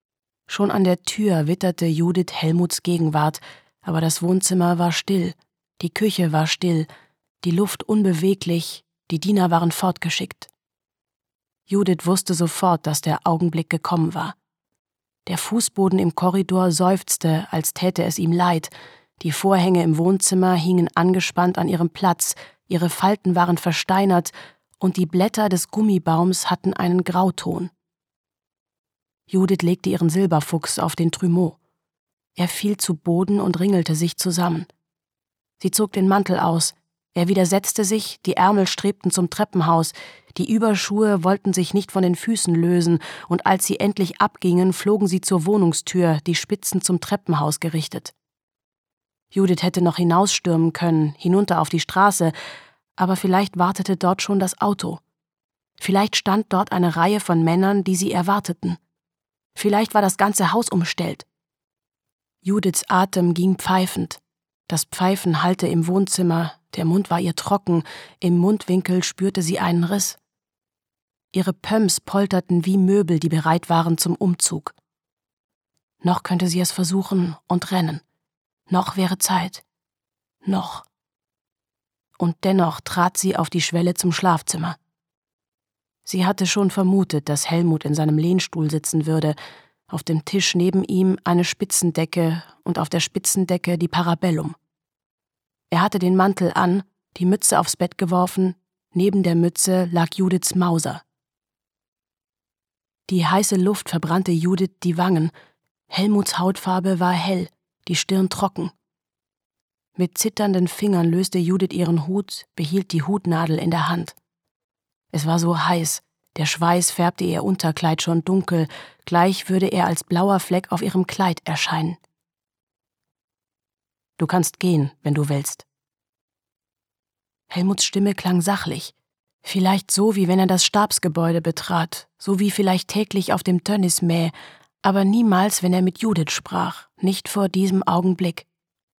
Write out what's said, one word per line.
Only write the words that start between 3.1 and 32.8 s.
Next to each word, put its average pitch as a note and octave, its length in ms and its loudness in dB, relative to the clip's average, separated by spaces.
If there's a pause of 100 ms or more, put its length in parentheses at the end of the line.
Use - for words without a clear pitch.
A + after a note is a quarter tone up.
aber D#3+ 200 -4
das D#3+ 220 -2
Wohnzimmer F3 560 2
war F3 140 0
still, F3 420 -2 (480)
die E3+ 80 -4
Küche F#3 420 0
war D#3 140 2
still, D#3+ 400 -2 (580)
die F3 60 0
Luft F#3+ 340 -2
unbeweglich, F#3 1000 0 (260)
die D#3+ 100 -2
Diener F#3 300 2
waren E3+ 220 2
fortgeschickt. - 760 -4 (1160)
Judith F#3+ 420 0
wusste F#3 280 0
sofort, E3+ 520 0
dass D3+ 140 -2
der D#3 240 -2
Augenblick E3 460 0
gekommen E3 440 -2
war. E3 220 -10 (880)
Der F3+ 120 -4
Fußboden F#3+ 600 0
im F3 160 0
Korridor F#3 560 0
seufzte, F3 800 0
als - 240 -4
täte F3+ 300 -2
es E3+ 140 -2
ihm E3+ 140 0
leid, F3 380 0 (520)
die D#3+ 100 -2
Vorhänge F#3 500 4
im E3 140 2
Wohnzimmer F#3 580 2
hingen F3 400 2
angespannt F3+ 640 2
an F3 100 -2
ihrem E3+ 220 0
Platz, - 440 0 (340)
ihre E3+ 220 0
Falten F#3+ 440 0
waren F3 240 2
versteinert F#3 720 0 (480)
und F#3+ 180 0
die F3+ 100 2
Blätter G3 420 0
des F3+ 200 -2
Gummibaums F3+ 840 2
hatten F#3 240 -2
einen F3+ 280 2
Grauton. F3 680 -2 (1600)
Judith F#3 340 2
legte F#3 280 0
ihren E3+ 200 2
Silberfuchs E3 680 0
auf E3+ 160 -2
den E3 160 0
Trumeau. E3+ 480 0 (760)
Er F3 100 0
fiel G3+ 300 -2
zu - 180 -4